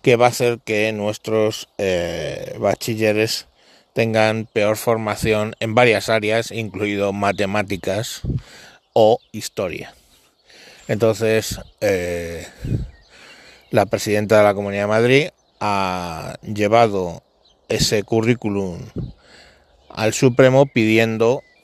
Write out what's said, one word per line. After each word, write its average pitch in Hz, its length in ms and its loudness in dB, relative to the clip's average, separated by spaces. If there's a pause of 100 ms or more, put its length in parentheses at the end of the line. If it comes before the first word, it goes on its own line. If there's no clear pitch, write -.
que 131 140 4
va 120 120 4
a - 20 6
hacer 120 320 -2
que 110 320 -2
nuestros, 107 720 -2 (100)
eh, 85 840 -4
bachilleres 110 880 0 (460)
tengan 110 520 0
peor 107 300 0
formación 110 840 -2
en 110 160 -4
varias 113 340 4
áreas, 110 440 0
incluido 101 600 -4
matemáticas 101 1080 -2 (720)
o 113 260 4 (140)
historia. - 600 -8 (920)
Entonces, 110 720 0 (220)
eh, 87 680 -4 (1200)
la 101 160 2
presidenta 104 520 2
de 104 60 8
la 104 100 4
Comunidad 101 300 -4
de - 20 -2
Madrid 120 420 2 (300)
ha 92 840 -4
llevado 104 840 2 (440)
ese 107 360 0
currículum 101 840 -2 (1040)
al 110 260 -2
Supremo 131 520 4
pidiendo, 113 760 2 (220)